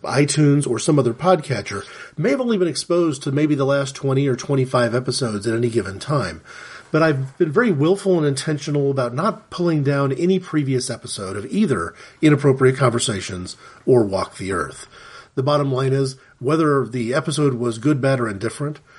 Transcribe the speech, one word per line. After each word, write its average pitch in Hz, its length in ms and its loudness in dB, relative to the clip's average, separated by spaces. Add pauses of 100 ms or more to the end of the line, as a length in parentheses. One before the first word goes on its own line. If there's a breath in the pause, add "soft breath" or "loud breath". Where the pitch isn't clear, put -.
iTunes 143 640 2
or 117 100 0
some 151 220 2
other 120 160 2
podcatcher 143 680 -2 (320 loud breath)
may 170 140 0
have 269 100 0
only 233 200 0
been 180 80 2
exposed 160 560 -2
to 147 80 -2
maybe 147 240 2
the 135 100 0
last 139 300 0
twenty 139 320 0
or 127 80 2
twenty-five 127 580 0
episodes 120 540 -2
at 117 100 0
any 120 140 0
given 95 260 -2
time. 92 460 -4 (480 loud breath)
But 156 100 2
I've 139 380 0
been 160 120 2
very 214 200 2
willful 180 480 2
and 151 80 2
intentional 143 640 -2
about 123 240 -2
not 202 340 -4
pulling 170 320 0
down 139 300 0
any 180 260 2
previous 135 540 -2
episode 98 440 -8
of 104 160 -8
either 135 440 0 (260 loud breath)
Inappropriate 135 560 4
Conversations 107 800 -2 (260 loud breath)
or 123 220 6
Walk 95 320 -6
the 95 140 -6
Earth. 78 340 -6 (480 loud breath)
The 135 80 -4
bottom 143 300 0
line 131 220 0
is, 135 240 -2 (200 soft breath)
whether 147 480 2
the 120 300 -4
episode 147 400 0
was 113 240 -4
good, 139 200 0
bad, 135 200 0
or 117 100 -2
indifferent, 117 500 -8 (200 loud breath)